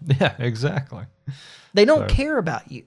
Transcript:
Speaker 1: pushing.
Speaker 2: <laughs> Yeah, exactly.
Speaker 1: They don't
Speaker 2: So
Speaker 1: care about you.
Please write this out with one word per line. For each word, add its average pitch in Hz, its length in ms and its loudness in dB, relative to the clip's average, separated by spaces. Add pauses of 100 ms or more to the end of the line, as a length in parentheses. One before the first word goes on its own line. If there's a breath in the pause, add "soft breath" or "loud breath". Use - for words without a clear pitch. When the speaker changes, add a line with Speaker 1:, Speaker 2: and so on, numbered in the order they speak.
Speaker 1:
pushing. 139 100 2
Speaker 2:
<laughs> - 40 0
Yeah, 170 180 2
exactly. 123 680 -4 (680 loud breath)
Speaker 1:
They 202 100 6
don't 294 240 2
Speaker 2:
So - 60 2
Speaker 1:
care 285 240 2
about 156 320 -4
you. - 160 -16